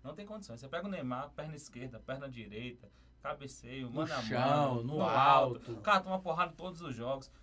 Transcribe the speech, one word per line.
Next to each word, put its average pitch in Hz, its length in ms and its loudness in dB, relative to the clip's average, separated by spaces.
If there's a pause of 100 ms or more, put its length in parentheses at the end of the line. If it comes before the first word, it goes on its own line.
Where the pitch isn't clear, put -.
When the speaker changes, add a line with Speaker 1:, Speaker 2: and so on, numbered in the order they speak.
Speaker 1:
Não 147 100 -10
tem 202 120 -12
condições. 202 340 -12
Você 127 80 -14
pega 175 180 -4
o 202 60 -6
Neymar, 135 380 -4
perna 151 260 -10
esquerda, 120 440 -12
perna 135 300 -8
direita, 120 640 -10 (300)
cabeceio, 135 680 -8
Speaker 2:
No 117 60 -8
Speaker 1:
mano 156 200 -2
a 131 80 -2
Speaker 2:
chão, 131 540 2
Speaker 1:
mano, 117 80 -2
Speaker 2:
no 139 140 -4
Speaker 1:
no 147 40 2
Speaker 2:
alto. 131 580 6
Speaker 1:
alto. - 120 -10
O 107 100 -8
cara 202 200 6
toma 190 180 -2
porrada 175 320 0
em - 40 -20
todos 175 260 -8
os 151 120 -6
jogos. 127 380 -4 (120)